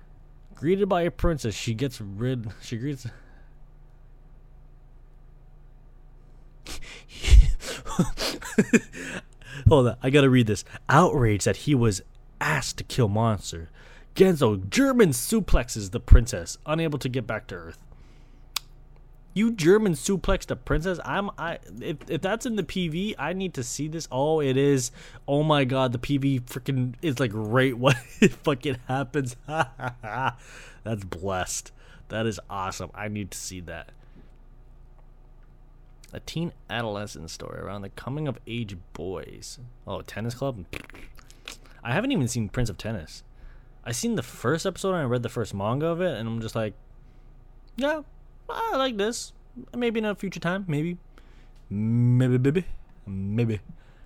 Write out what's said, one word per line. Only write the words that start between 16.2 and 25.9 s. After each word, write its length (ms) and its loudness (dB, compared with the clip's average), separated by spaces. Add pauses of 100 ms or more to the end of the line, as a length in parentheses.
unable 320 -2
to 100 -4
get 180 -4
back 220 -6
to 60 -10
Earth. 240 -12 (1500)
You 200 2
German 400 4
suplexed 580 0
a 60 -4
princess? 480 -2
I'm, 340 -4
I, 220 -6 (200)
if, 180 -6 (100)
if 120 -2
that's 260 -4
in 100 -4
the 80 -2
P 240 -4
V, 280 -4
I 160 -4
need 220 -6
to 80 -6
see 240 -6
this. 240 -8
Oh, 300 0
it 160 2
is. 340 4 (380)
Oh 160 2
my 200 4
god, 280 0